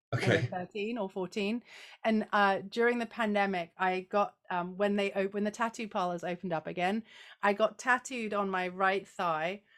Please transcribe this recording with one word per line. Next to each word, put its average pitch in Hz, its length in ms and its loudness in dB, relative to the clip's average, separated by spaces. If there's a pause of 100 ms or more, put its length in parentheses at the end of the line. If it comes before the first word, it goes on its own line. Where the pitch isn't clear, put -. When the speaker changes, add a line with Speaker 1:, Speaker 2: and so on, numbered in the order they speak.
(120)
Speaker 1:
I 127 80 0
don't - 100 0
know, 107 60 6
Speaker 2:
Okay. - 160 2
Speaker 1:
thirteen 202 460 -6
or 196 120 -4
fourteen. 202 540 -4 (400)
And, 220 300 2
uh, 202 260 4 (100)
during 240 300 2
the 233 60 -2
pandemic, 202 720 0
I 185 300 0
got, 202 260 2 (160)
um, 180 240 -2
when 202 220 2
they 196 160 0
op-, 196 200 0
when 208 120 0
the 208 60 0
tattoo 226 360 -4
parlors 180 380 -2
opened 175 260 -4
up 156 160 -2
again, 180 360 -2 (380)
I 202 120 4
got 214 260 2
tattooed 240 540 -2
on 202 160 0
my 185 180 0
right 190 400 2
thigh, 175 540 -2 (160)